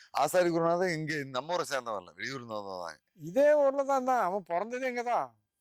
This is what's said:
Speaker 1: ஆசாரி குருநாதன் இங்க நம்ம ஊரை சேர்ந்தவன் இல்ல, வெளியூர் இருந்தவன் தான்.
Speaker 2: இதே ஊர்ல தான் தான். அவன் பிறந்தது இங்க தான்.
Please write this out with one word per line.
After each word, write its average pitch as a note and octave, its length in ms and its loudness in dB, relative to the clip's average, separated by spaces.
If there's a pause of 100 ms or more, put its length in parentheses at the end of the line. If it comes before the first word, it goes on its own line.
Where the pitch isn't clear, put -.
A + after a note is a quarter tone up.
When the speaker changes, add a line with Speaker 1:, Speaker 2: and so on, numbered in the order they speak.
(100)
Speaker 1:
ஆசாரி E3+ 400 2
குருநாதன் E3+ 480 2
இங்க D3+ 260 -4
நம்ம C3+ 280 -6
ஊரை F3 160 0
சேர்ந்தவன் A#2+ 300 -4
இல்ல, F2 140 -12
வெளியூர் A2+ 240 -8
இருந்தவன் G2+ 500 -4
தான். D#2 120 -10 (160)
Speaker 2:
இதே A#3 400 4
ஊர்ல C#4 300 4
தான் C4+ 200 0
தான். B3+ 180 2
அவன் F#3 220 -2
பிறந்தது A#3 440 -2
இங்க A#3+ 140 -4
தான். E3 380 -2 (200)